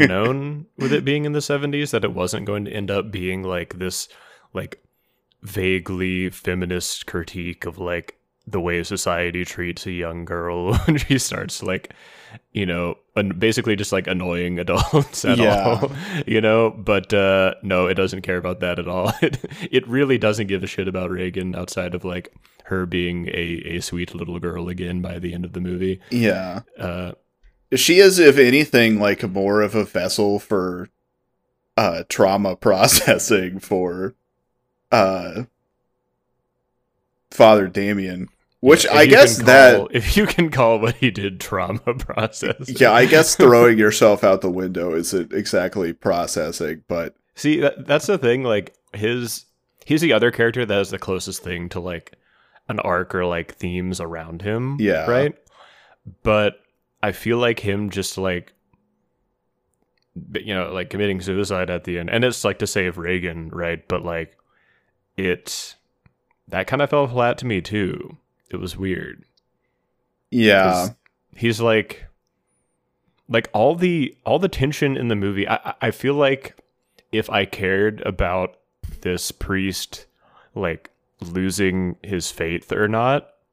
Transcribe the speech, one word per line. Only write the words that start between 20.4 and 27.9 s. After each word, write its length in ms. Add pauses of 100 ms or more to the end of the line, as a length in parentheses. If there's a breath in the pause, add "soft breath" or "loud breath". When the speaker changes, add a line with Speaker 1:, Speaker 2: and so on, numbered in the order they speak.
Speaker 1:
give 140
a 60
shit 220
about 200
Reagan 460
outside 400
of, 80
like, 300 (320 soft breath)
her 200
being 440
a, 480
a 20
sweet 340
little 260
girl 280
again 340
by 180
the 140
end 120
of 80
the 80
movie. 400 (100)
Speaker 2:
Yeah. 500 (160)
Speaker 1:
Uh, 360 (640)
Speaker 2:
She 220